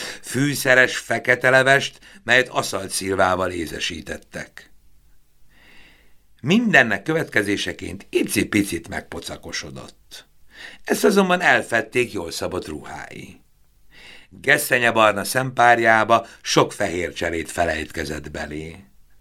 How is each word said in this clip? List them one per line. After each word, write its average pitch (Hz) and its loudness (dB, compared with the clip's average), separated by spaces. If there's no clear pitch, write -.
fűszeres 127 2
fekete 123 0
levest, 131 4
melyet 127 4
aszalt 98 -4
szilvával 92 0
ézesítettek. 80 -10
Mindennek 147 2
következéseként 98 -4
icipicit 98 -2
megpocakosodott. - -14
Ezt - -2
azonban 185 4
elfedték 117 0
jól 87 -8
szabott 87 -6
ruhái. - -14
Gesszenye 123 2
barna 107 4
szempárjába 117 4
sok - 2
fehér 87 -4
cserét 82 -6
felejtkezett 78 -4
belé. 76 -10